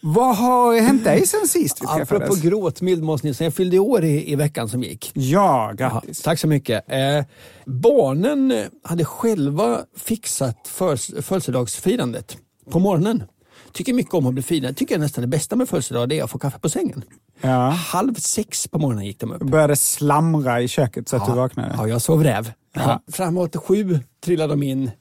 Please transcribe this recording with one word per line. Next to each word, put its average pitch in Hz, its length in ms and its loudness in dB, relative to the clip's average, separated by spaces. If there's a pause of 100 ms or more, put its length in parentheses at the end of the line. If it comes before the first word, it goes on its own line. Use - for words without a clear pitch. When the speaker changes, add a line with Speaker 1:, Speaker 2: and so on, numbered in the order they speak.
Speaker 1:
Vad 220 340 4
har 240 440 4
hänt 240 220 4
dig 208 240 4
sen 415 200 0
sist - 340 -2
vi - 60 -6
Speaker 2:
Apropå 156 180 -2
Speaker 1:
träffades? 185 360 0
Speaker 2:
gråtmild, 175 600 0
Måns 156 200 -2
Nilsson. 151 220 -2
Jag 151 80 -2
fyllde 185 260 2
år 208 240 4
i, 151 280 0
i 143 40 0
veckan 139 340 -2
som 123 140 -4
gick. - 300 -10
Speaker 1:
Ja, 135 640 2
grattis. 127 480 -4
Speaker 2:
Ja, 151 60 0
tack 165 80 0
så 165 80 -2
mycket. 131 440 0
Eh, 139 340 0 (400)
barnen, 190 840 2
eh, 214 140 0 (180)
hade 170 220 -2
själva 208 760 0 (180)
fixat - 580 -4 (120)
förs-, - 540 -4
födelsedagsfirandet 131 1160 -2 (320)
på 165 100 0
morgonen. 190 440 2 (480)
Tycker - 220 -4
mycket 240 200 -2
om 151 140 2
att 127 60 0
bli 131 100 -4
firad. 135 340 -4
Tycker - 180 -2
jag - 60 -2
nästan 147 200 -4
det 120 60 -4
bästa 156 280 -2
med 247 140 0
födelsedag, 123 400 -2
det 156 100 -2
är 139 40 -4
att 110 80 -8
få - 80 -8
kaffe 139 200 -6
på 160 100 -2
sängen. 285 340 -4 (380)
Speaker 1:
Ja. 127 280 2
Speaker 2:
Halv 180 460 -2
sex - 520 -4
på - 120 -4
morgonen 117 260 0
gick 101 140 -10
de 127 120 -6
upp. - 120 -10
Speaker 1:
Började 143 320 4
slamra 143 840 2
i 123 60 0
köket 127 420 -2
så 135 60 -2
att 110 120 0
Speaker 2:
Ja. 123 60 0
Speaker 1:
du 123 60 2
vaknade. - 380 -2
Speaker 2:
Ja, 110 100 -2
jag 117 140 -2
sov 160 220 4
räv. 113 280 0 (220)
Speaker 1:
Ja. 143 80 -4
Speaker 2:
Ja. 127 200 0 (100)
Framåt 175 440 -2
sju 190 440 2 (260)
trillade 156 280 0
de 143 100 0
in 135 380 -2